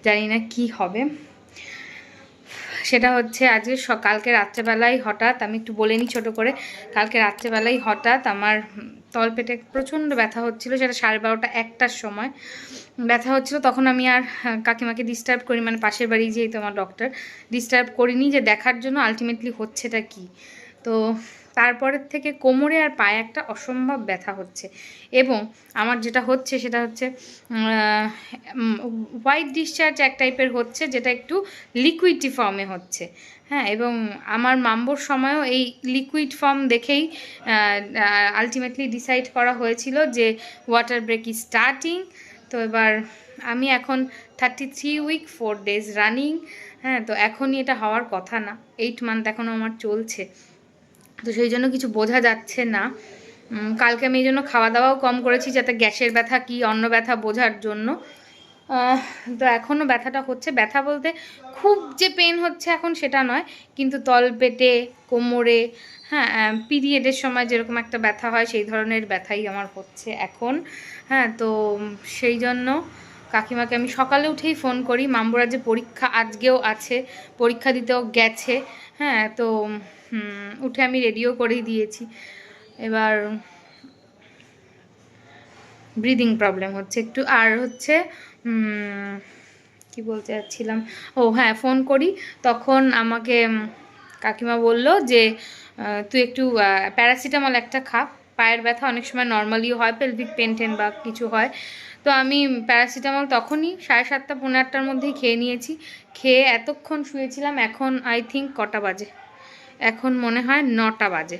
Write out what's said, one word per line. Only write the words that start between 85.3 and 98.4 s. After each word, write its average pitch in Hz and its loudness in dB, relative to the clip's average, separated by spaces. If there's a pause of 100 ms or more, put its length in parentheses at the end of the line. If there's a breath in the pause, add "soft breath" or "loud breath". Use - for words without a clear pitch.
ব্রিদিং 233 2
প্রবলেম 196 0
হচ্ছে 196 -6
একটু, 233 -4
আর 226 4
হচ্ছে, 285 0 (420 loud breath)
উম, 208 -4 (760 loud breath)
কি 233 -12
বলতে 220 -8
যাচ্ছিলাম, 220 -6 (280 loud breath)
ও 240 6
হ্যাঁ, 226 4
ফোন 262 2
করি, 277 2 (260 loud breath)
তখন 262 4
আমাকে, 233 2
উম, 220 0 (520)
কাকিমা 233 -2
বলল 240 6
যে, 233 6 (440 loud breath)
আহ, 208 -4
"তুই 254 4
একটু, 247 0
আহ, 196 4
প্যারাসিটামল 262 4
একটা 240 0
খা, 262 -2 (300)
পায়ের 233 4